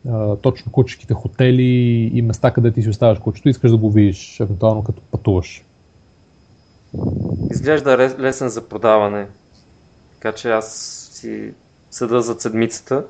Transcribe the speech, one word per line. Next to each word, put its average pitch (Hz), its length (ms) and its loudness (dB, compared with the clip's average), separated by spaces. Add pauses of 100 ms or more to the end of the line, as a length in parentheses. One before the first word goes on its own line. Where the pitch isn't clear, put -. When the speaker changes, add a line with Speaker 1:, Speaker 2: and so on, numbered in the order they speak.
Speaker 1:
а, 107 280 -2
точно - 360 -2
кучешките - 420 -2
хотели 127 480 2 (520)
и 120 80 0
места, 117 280 0
където 117 240 2
ти 117 80 0
си 107 60 0
оставяш 107 300 2
кучето, - 300 -2
искаш 123 220 4
да 113 60 6
го 110 140 2
видиш, 104 500 2
евентуално 107 440 0
като - 180 -8
пътуваш. - 640 -4 (1900)
Speaker 2:
Изглежда 139 480 0
ре-, 131 220 2
лесен 131 280 -2
за 113 200 -10
продаване, 104 580 2 (880)
така 110 180 -6
че 117 180 -6
аз 110 220 -2 (400)
си 107 400 -12 (380)
съда 120 320 0
зад 113 180 -4
седмицата. 113 680 -4